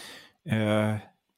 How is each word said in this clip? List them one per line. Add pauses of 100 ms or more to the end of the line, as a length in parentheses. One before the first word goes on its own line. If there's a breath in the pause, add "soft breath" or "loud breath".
(460 loud breath)
äh, (400)